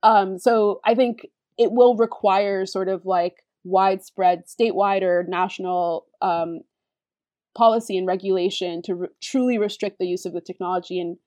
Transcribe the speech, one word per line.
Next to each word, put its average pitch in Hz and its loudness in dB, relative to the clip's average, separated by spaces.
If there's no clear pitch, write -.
Um, 196 2
so 214 2
I 226 4
think 240 -2
it 233 2
will 247 6
require 202 0
sort 190 -4
of, 185 -4
like, 180 -2
widespread 185 0
statewide 196 0
or 180 0
national, 180 -2
um, 170 -2
policy 226 2
and 185 -2
regulation 185 -2
to 190 -4
re-, 175 -8
truly 247 -2
restrict 208 -4
the 185 -2
use 175 -6
of 175 -8
the 170 -8
technology 180 -6
and 175 -8